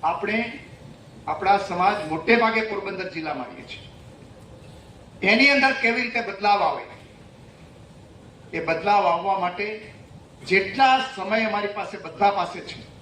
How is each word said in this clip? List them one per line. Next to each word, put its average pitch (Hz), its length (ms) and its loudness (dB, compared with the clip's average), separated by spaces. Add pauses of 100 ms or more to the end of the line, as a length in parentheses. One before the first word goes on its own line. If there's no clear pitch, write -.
આપણે 208 560 -2 (680)
આપણા 190 300 2
સમાજ 185 520 0
મોટે - 260 2
ભાગે 226 260 2
પોરબંદર 190 480 -6
જિલ્લામાં 151 360 -6
રહીએ 135 220 -16
છીએ, - 1600 -10
એની 254 200 6
અંદર 269 220 4
કેવી 233 300 0
રીતે 233 200 -4
બદલાવ 196 420 0
આવે, - 200 -2 (1700)
એ - 80 -6
બદલાવ 208 420 2
આવવા 196 320 0
માટે 208 520 -6 (560)
જેટલા 254 580 4 (100)
સમય 202 280 -2
અમારી 208 240 -2
પાસે 202 300 -8
બધા 202 340 2
પાસે 180 280 -4
છે - 300 -14 (120)